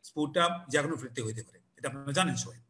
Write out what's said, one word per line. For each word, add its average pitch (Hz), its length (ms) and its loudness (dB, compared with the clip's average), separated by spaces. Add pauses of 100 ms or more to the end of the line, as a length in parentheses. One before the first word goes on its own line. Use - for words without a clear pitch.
স্পুটাম 160 440 2 (200)
যে 147 140 6
কোনো 160 140 0
fleet 127 160 -10
থেকে 113 140 -4
হইতে 110 180 -8
পারে, - 120 -20 (180)
এটা 139 120 -6
আপনারা 139 300 -6
জানেন 156 240 4
সবাই। - 160 -12 (100)